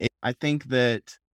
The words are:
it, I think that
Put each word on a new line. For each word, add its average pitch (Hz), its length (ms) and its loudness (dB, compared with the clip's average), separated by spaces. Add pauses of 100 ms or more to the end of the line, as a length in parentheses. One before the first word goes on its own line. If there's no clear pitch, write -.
it, 120 80 0 (140)
I 123 100 -2
think 147 340 -2
that 123 520 0 (160)